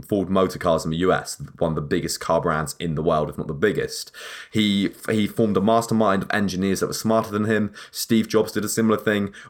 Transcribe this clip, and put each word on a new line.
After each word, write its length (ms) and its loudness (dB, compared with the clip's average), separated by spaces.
Ford 240 0
Motor 300 2
Cars 240 2
in 80 -4
the 60 -2
U 160 2
S, 280 -4
one 140 0
of 40 -4
the 60 -2
biggest 380 -2
car 220 0
brands 380 -2
in 160 -4
the 60 -2
world, 280 0
if 80 -12
not 100 -8
the 60 -6
biggest. 580 -2
He, 380 2
he 160 2
formed 300 0
a 60 2
mastermind 640 2
of 80 -6
engineers 500 0
that 60 0
were 60 -8
smarter 380 0
than 140 0
him. 280 0
Steve 360 2
Jobs 240 2
did 140 -2
a 40 -4
similar 280 2
thing. 360 0